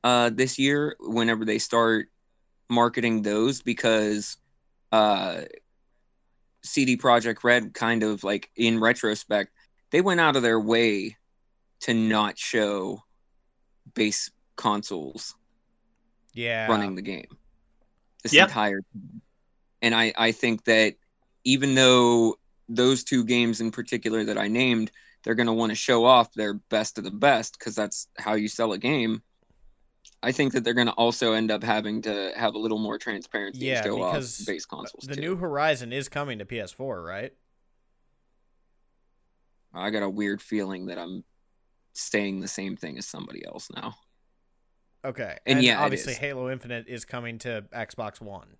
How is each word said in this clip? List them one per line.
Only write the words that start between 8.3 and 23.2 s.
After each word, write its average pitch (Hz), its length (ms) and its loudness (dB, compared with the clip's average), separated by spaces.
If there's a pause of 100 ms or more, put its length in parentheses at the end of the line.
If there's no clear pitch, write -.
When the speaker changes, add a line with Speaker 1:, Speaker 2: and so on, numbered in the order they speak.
Speaker 1:
in 113 240 2
retrospect, 107 720 0 (380)
they 160 100 4
went 185 200 2
out 147 160 4
of 127 60 4
their 113 180 4
way 110 560 0 (640)
to 117 140 -2
not 110 440 2
show 101 640 -2 (920)
base 107 360 -2 (260)
consoles 101 800 -4 (960)
Speaker 2:
Yeah. 117 360 -4
Speaker 1:
running 104 260 0
the 92 80 -10
game 98 260 -10 (960)
this 113 100 -4
Speaker 3:
Yeah. 170 120 10
Speaker 1:
entire 98 360 0
time. - 420 -18 (600)
And 117 120 2
I, 113 240 4
I 113 140 4
think 113 320 -2
that 110 320 4 (480)
even 131 300 2
though 120 640 6 (300)
those 123 360 2
two 123 200 0